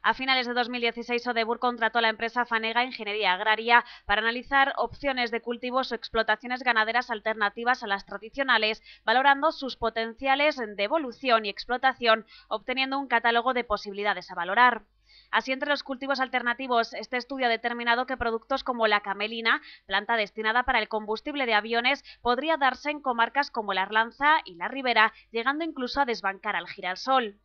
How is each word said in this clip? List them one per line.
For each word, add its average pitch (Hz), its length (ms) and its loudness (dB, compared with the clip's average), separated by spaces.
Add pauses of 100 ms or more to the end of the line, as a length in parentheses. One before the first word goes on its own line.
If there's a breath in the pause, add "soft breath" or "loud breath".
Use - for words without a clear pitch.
A 226 60 2
finales 254 320 0
de 240 80 -4
dos 240 140 0
mil 247 120 -6
dieciséis, 233 460 -2
Odebur 233 320 -2
contrató 233 400 0
a - 20 2
la 226 80 4
empresa 226 340 -2
Fanega 226 400 -2
Ingeniería 214 480 -2
Agraria 220 540 2 (220 loud breath)
para 202 140 2
analizar 254 560 2
opciones 247 520 -2
de 226 100 -2
cultivos 247 520 -4
o 240 40 -6
explotaciones 226 680 -2
ganaderas 233 480 2
alternativas 220 720 -2
a 233 40 -8
las 196 200 -4
tradicionales, 220 760 0 (240 loud breath)
valorando 277 460 4
sus 262 260 -8
potenciales 262 800 0
de 208 260 -4
evolución 240 600 0
y 202 40 -4
explotación, 240 760 0 (220 loud breath)
obteniendo 262 500 -4
un 277 100 -4
catálogo 233 460 2
de 240 100 0
posibilidades 202 680 -4
a - 20 -12
valorar. 214 480 4 (480 soft breath)
Así, - 220 -2
entre 277 180 -4
los 285 140 0
cultivos 269 360 -4
alternativos, 247 760 -2
este 226 220 -8
estudio 254 280 -4
ha 240 40 4
determinado 240 580 0
que 254 100 -6
productos 233 460 -4
como 233 240 0
la 208 140 4
camelina, 226 600 -2 (240 loud breath)
planta 202 300 -2
destinada 220 480 0
para 247 160 2
el 214 100 -4
combustible 220 560 -4
de 233 80 0
aviones, 233 500 0 (200 loud breath)
podría 269 340 0
darse 269 320 0
en 302 100 -6
comarcas 247 520 0
como 202 240 -2
la 190 80 2
Arlanza 226 600 2
y 180 120 -18
la 175 140 -6
Ribera, 240 440 2 (160 loud breath)
llegando 262 340 -2
incluso 277 380 -4
a 277 40 4
desbancar 196 500 -4
al 175 120 -4
girasol. 202 760 -2